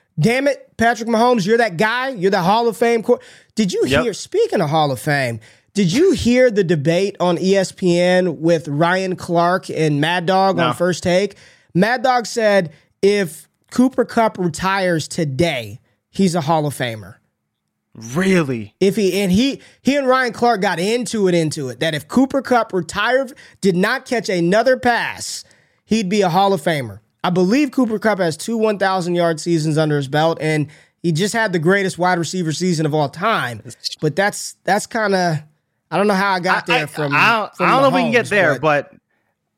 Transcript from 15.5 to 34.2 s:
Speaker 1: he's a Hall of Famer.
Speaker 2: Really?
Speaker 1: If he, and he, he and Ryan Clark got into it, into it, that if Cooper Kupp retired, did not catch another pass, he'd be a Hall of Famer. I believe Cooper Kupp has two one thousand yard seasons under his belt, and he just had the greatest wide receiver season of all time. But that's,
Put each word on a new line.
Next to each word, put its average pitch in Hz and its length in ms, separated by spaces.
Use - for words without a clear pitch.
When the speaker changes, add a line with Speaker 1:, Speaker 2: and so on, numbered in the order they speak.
Speaker 1:
he's 190 240
a 175 80
Hall 156 240
of 139 80
Famer. 113 420
Speaker 2:
Really? 135 840
Speaker 1:
If 190 160
he, 196 260
and 190 100
he, 240 300
he 262 120
and 277 120
Ryan 254 260
Clark 233 280
got 185 180
into 214 480
it, 180 80
into 156 340
it, 117 120
that 160 120
if 147 140
Cooper 269 340
Kupp 233 320
retired, 233 600
did 190 140
not 226 300
catch 226 240
another 202 480
pass, 208 680
he'd 208 240
be 208 120
a 185 80
Hall 190 240
of 185 80
Famer. 127 380
I 180 60
believe 190 420
Cooper 226 280
Kupp 208 200
has 165 160
two 226 220
one 220 220
thousand 185 360
yard 170 240
seasons 156 380
under 156 180
his 143 120
belt, 156 340
and 151 260
he 175 100
just 190 220
had 220 200
the 175 60
greatest 190 380
wide 180 220
receiver 165 320
season 160 340
of 143 80
all 151 160
time. 156 520
But 156 140
that's, - 380